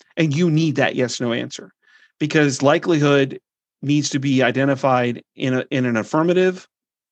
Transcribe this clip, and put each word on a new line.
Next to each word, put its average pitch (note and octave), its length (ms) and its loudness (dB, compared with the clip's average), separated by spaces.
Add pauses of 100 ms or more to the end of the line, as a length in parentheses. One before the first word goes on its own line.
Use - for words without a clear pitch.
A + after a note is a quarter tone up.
(180)
and D#3+ 180 0
you F3 140 2
need D#3 260 0
that C3+ 200 0
yes, B2 260 -4
no A#2+ 100 -4
answer, A#2+ 400 -8 (500)
because D3 400 2
likelihood C#3+ 800 2 (400)
needs D3 300 0
to C#3+ 80 -2
be C3 240 2
identified B2+ 800 0 (120)
in C3 200 -4
a, B2+ 160 -2
in B2+ 160 -2
an A#2 100 -2
affirmative F3+ 720 0 (440)